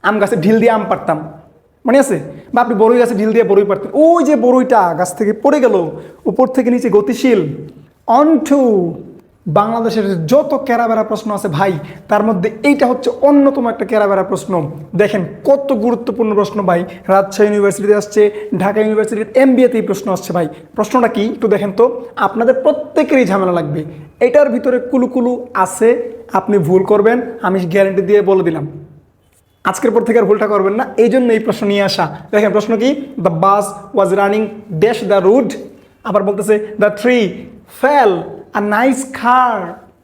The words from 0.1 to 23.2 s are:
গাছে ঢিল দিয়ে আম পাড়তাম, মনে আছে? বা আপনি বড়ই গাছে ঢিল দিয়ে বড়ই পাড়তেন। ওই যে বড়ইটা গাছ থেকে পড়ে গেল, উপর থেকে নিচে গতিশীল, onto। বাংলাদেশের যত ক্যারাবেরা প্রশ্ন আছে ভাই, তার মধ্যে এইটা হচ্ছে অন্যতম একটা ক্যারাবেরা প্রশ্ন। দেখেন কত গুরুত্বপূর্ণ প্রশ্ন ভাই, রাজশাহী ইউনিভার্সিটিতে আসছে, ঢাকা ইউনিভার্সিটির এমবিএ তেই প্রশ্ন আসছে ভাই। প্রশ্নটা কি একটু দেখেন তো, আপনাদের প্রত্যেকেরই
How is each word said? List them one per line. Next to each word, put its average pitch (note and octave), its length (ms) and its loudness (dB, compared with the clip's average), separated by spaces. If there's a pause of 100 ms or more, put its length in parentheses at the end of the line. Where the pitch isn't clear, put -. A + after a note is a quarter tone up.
গাছে G#3 180 0
ঢিল G3+ 220 2
দিয়ে A3+ 120 4
আম G#3+ 180 0
পাড়তাম, D#3+ 440 -4 (540)
মনে B3 120 4
আছে? G#3+ 220 0 (340)
বা A#3+ 80 2
আপনি A#3+ 120 -2
বড়ই A3+ 240 4
গাছে A#3+ 160 2
ঢিল G#3+ 180 0
দিয়ে A3+ 120 4
বড়ই G3 200 4
পাড়তেন। G3 280 -4
ওই D#4+ 320 4
যে D4 120 2
বড়ইটা B3 640 2
গাছ F3+ 180 -4
থেকে G#3 160 -2
পড়ে C#4+ 280 0
গেল, F#3+ 300 2 (340)
উপর B3 220 2
থেকে B3+ 240 0
নিচে B3 200 0
গতিশীল, G#3 520 2 (680)
onto। C4 840 2 (560)
বাংলাদেশের G#3 800 -2
যত C#4 280 2
ক্যারাবেরা A#3 500 -2
প্রশ্ন G#3+ 260 -6
আছে G3 180 -4
ভাই, F3+ 240 0 (360)
তার G#3 140 0
মধ্যে G#3+ 280 0 (120)
এইটা C#4+ 240 2
হচ্ছে B3 240 -2
অন্যতম C#4 580 2
একটা A3 160 -4
ক্যারাবেরা G3 400 0
প্রশ্ন। F#3 460 -4 (260)
দেখেন G3+ 280 2 (200)
কত C#4 280 2
গুরুত্বপূর্ণ A3+ 600 -2
প্রশ্ন G3+ 280 -2
ভাই, F3+ 220 0 (240)
রাজশাহী G3 400 2
ইউনিভার্সিটিতে G3+ 460 0
আসছে, G#3 360 2 (280)
ঢাকা G3+ 220 0
ইউনিভার্সিটির G#3+ 540 -2
এমবিএ B3+ 340 4
তেই A3+ 140 0
প্রশ্ন G3 300 -4
আসছে F3+ 200 -6
ভাই। E3+ 160 -2 (260)
প্রশ্নটা A3+ 340 0
কি G3+ 160 -2
একটু A3+ 240 -2
দেখেন G3 240 0
তো, A3+ 320 0 (120)
আপনাদের A#3 380 0
প্রত্যেকেরই C4+ 720 0